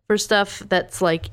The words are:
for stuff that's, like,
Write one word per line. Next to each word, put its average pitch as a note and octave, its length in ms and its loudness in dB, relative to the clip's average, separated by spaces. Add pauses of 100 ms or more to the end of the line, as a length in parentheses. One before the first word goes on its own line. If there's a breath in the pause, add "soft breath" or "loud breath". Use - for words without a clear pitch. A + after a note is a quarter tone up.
for G#3+ 120 2
stuff G3+ 500 0
that's, - 340 -2
like, E3 320 0